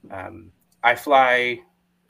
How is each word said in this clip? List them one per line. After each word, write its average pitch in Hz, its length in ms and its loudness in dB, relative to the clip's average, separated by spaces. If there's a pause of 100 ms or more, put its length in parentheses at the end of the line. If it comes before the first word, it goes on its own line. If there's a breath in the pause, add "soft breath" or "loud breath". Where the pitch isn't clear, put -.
(100)
Um, 95 400 -16 (320)
I 120 120 2
fly, 123 680 2 (500)